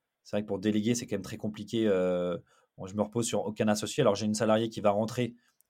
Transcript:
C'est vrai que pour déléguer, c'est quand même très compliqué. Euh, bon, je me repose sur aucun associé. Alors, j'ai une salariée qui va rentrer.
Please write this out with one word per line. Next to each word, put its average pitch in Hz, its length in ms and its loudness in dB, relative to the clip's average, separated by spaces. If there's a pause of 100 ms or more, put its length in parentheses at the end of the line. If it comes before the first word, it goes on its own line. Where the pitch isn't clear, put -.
(240)
C'est - 140 -4
vrai 104 40 2
que 104 60 -8
pour 101 100 -2
déléguer, 107 380 2
c'est 120 100 -4
quand 104 100 -4
même 98 60 -4
très 98 160 -10
compliqué. 107 500 -2
Euh, 90 480 2 (440)
bon, 95 80 -10
je 95 80 -12
me 104 80 0
repose 117 240 -2
sur - 180 -2
aucun 107 220 -2
associé. 107 340 0
Alors, 107 140 6
j'ai 107 100 -2
une 107 80 0
salariée 110 360 2
qui 104 120 -8
va 101 80 4
rentrer. 113 460 0 (340)